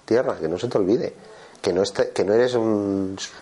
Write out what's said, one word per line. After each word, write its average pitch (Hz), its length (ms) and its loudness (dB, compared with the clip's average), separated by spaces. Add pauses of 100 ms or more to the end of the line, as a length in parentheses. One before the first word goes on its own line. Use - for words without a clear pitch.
Tierra, 113 320 2
que 82 100 -4
no 87 100 -2
se 120 100 -4
te 123 100 0
olvide, 95 360 0 (460)
que 98 140 -2
no 92 80 2
este-, - 280 -2
que - 140 -2
no 95 80 0
eres 123 220 4
un 101 640 0
su-, - 120 -12 (120)